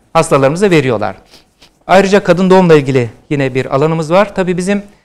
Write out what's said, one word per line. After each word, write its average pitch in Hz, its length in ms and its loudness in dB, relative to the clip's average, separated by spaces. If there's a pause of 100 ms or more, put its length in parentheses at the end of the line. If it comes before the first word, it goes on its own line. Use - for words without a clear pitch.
(140)
hastalarımıza 160 560 0
veriyorlar. 120 460 -2 (720)
Ayrıca 190 360 2
kadın 180 260 0
doğumla 180 260 4
ilgili 131 340 0 (200)
yine 135 260 -4
bir 127 200 -4
alanımız 156 360 -2
var. 202 240 0
Tabii 180 220 -4
bizim, 196 260 -4 (220)